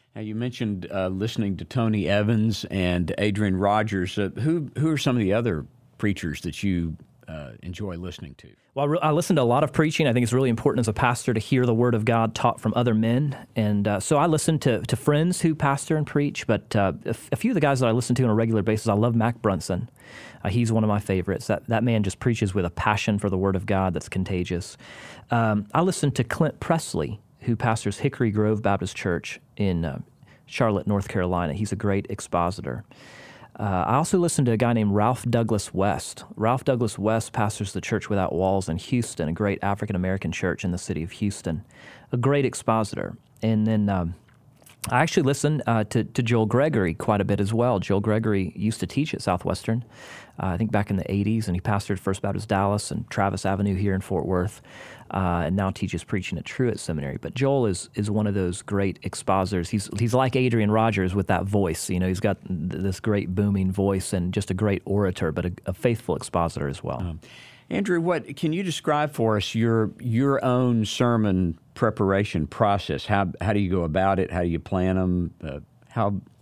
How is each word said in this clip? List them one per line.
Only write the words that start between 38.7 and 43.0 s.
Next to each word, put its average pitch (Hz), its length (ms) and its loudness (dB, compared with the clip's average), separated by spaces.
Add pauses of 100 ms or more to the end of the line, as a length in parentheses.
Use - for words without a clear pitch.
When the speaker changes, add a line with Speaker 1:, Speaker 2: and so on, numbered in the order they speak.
Speaker 2:
Houston, 113 500 -2
a 80 60 -2
great 101 280 -2
African-American 95 720 -2
church - 320 -4
in 92 80 -2
the 90 60 -4
city 82 260 -6
of 87 80 -10
Houston, 98 540 -4 (460)
a 131 60 -2
great 135 280 2
expositor. 110 720 -2 (240)